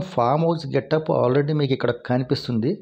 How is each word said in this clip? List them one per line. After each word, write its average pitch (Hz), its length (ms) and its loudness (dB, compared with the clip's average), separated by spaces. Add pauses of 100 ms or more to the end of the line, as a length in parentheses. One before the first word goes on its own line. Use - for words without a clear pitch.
(120)
ఫామ్ 135 360 2
హౌస్ 165 180 -2 (100)
గెటప్ 156 340 0 (120)
already 143 400 2
మీకు 131 160 0
ఇక్కడ 120 160 0 (160)
కనిపిస్తుంది. 127 720 -2